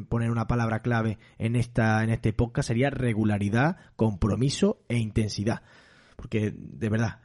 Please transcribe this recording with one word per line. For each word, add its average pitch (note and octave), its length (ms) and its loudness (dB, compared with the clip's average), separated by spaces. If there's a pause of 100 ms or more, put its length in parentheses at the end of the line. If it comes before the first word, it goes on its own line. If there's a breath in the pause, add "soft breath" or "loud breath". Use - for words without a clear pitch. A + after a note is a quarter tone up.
poner A#2 240 0
una A2+ 160 -2
palabra A2+ 340 0
clave A2+ 360 0 (200 loud breath)
en A#2 200 -2
esta, A2 460 2
en A2+ 80 0
este A#2 200 0
podcast, B2 360 -2
sería B2 220 2
regularidad, A2 880 2 (200 loud breath)
compromiso A2+ 880 2
e A#2+ 100 -2
intensidad. G#2+ 640 -2 (540 loud breath)
Porque, G#2+ 400 -2
de - 340 -8
verdad, A2 360 -2